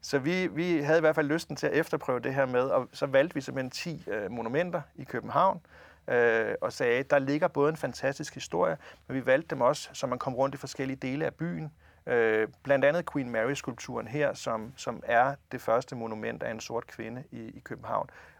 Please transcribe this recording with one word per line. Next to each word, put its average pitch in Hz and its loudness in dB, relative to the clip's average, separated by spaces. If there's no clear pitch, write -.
så - 0
vi, 175 0
vi 165 -2
havde 156 4
i - 6
hvert 156 6
fald 156 2
lysten 156 -2
til - -2
at 135 0
efterprøve 143 0
det 131 -2
her 135 4
med, 123 2
og 127 2
så - -2
valgte 139 4
vi - -2
simpelthen 131 -4
ti, - -8
øh, 101 -2
monumenter 143 -2
i 131 -10
København, 139 0
øh, 113 4
og 120 -2
sagde, 123 2
der 143 4
ligger 147 2
både 143 2
en 160 -4
fantastisk - -6
historie, - -2
men 131 -6
vi 123 -2
valgte 135 4
dem 139 -4
også, 127 2
så - -6
man 123 -2
kom 131 -4
rundt 135 0
i 135 -14
forskellige 135 -6
dele 139 -4
af 135 -4
byen. 160 -6
Øh, 113 4
blandt 135 4
andet 160 2
Queen 131 -2
Mary-skulpturen 120 -4
her, 139 0
som, 113 -6
som 113 -8
er 143 6
det 127 -8
første 120 0
monument 113 -6
af 117 -4
en 113 -8
sort 117 -8
kvinde 120 -10
i, 120 -12
i 113 -12
København. 117 -6